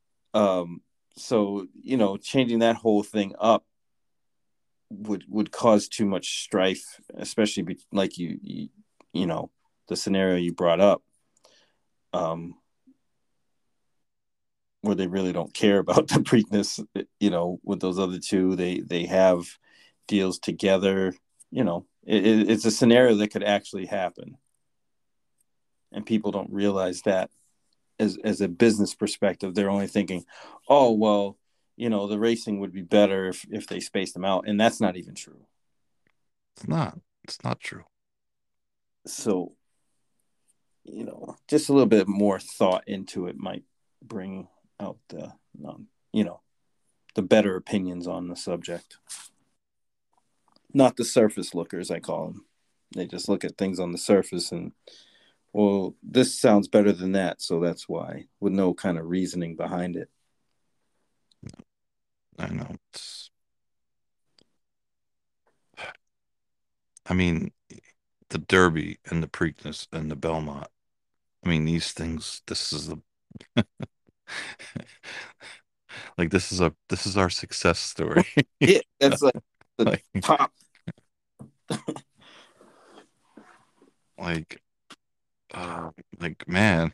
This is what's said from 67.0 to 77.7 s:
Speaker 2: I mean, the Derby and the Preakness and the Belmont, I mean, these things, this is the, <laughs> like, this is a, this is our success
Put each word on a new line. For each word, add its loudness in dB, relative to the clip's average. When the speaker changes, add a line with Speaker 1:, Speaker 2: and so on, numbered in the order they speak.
Speaker 2:
I -4
mean, 0
the -6
Derby 2
and -4
the -8
Preakness -6
and -6
the -10
Belmont, -6
I 0
mean, 2
these -2
things, -10
this -8
is -8
the, -12
<laughs> 2
like, 0
this 0
is -2
a, 2
this -4
is -4
our 4
success 0